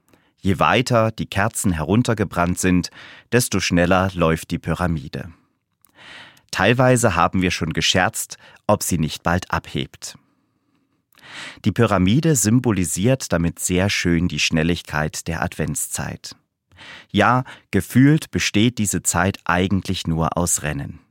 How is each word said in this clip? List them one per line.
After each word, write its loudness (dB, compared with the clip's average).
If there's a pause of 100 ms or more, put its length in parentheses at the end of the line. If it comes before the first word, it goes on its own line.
(380)
Je -2
weiter 2
die -8
Kerzen -2
heruntergebrannt 0
sind, 0 (420)
desto 0
schneller 2
läuft 0
die -4
Pyramide. -6 (1200)
Teilweise 2
haben 2
wir 2
schon -4
gescherzt, -2 (280)
ob 2
sie -2
nicht -4
bald -2
abhebt. -8 (1500)
Die 0
Pyramide 2
symbolisiert 0
damit 0
sehr 0
schön 0
die -4
Schnelligkeit -2
der -4
Adventszeit. -8 (760)
Ja, 4 (260)
gefühlt 2
besteht 0
diese -2
Zeit 0
eigentlich -2
nur -2
aus -2
Rennen. -8 (100)